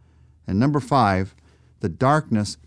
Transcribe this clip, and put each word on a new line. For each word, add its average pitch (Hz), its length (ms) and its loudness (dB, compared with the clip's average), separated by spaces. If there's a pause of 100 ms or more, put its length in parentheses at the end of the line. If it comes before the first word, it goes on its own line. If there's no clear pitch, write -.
(460)
And 92 120 -2
number 147 200 2
five, 98 560 0 (460)
the 107 80 -4
darkness 127 800 -2